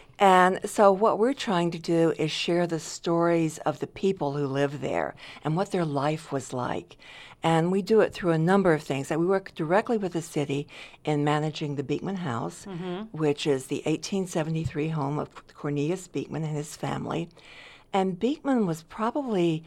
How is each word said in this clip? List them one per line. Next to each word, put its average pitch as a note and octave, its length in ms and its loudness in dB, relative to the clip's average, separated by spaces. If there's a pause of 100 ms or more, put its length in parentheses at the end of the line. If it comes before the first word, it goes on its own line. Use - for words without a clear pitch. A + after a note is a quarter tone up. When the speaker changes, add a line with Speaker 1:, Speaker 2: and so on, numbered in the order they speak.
(180)
Speaker 1:
And F#3 400 8 (100)
so G3+ 220 6
what G3 300 4
we're C4 140 2
trying F3 380 0
to E3+ 60 -8
do E3 400 2
is D3+ 140 0
share F3 340 0
the D#3+ 140 -4
stories E3+ 760 0
of D3 200 -4
the C#3+ 80 -6
people F#3+ 460 -2
who C#3+ 140 -2
live C#3 340 -2
there E2+ 340 -2 (300)
and D#3 120 0
what G3+ 140 -2
their F3+ 140 0
life D3+ 480 -2
was C3+ 220 -6
like. - 420 -6 (480)
And E3 260 4
we G3 120 0
do A3 180 4
it - 140 4
through E3+ 180 0
a D#3+ 60 2
number F#3 340 4
of D3+ 100 2
things. C3+ 280 -4
And D#3 100 0
we E3+ 60 2
work F#3+ 280 0
directly G3+ 440 2
with F3+ 160 -4
the E3 80 -2
city C#3+ 440 -4 (380)
in D3+ 180 2
managing D3 540 -2
the C#3 80 -4
Beekman D#3 320 -4
House, D#3 520 -6
Speaker 2:
Mm-hmm. F#3 480 -8
Speaker 1:
which D3+ 300 0
is C3+ 200 0
the - 200 -6
eighteen F3+ 400 -2
seventy-three D#3+ 640 -2
home D3 300 -2
of - 100 -6 (260)
Cornelius D3+ 540 -4
Beekman C#3+ 360 -6
and D3+ 120 -4
his D3+ 200 -8
family. C#3+ 520 -6 (640)
And F#3+ 260 0
Beekman B3+ 480 0
was E3 180 -4
probably G#3+ 840 -2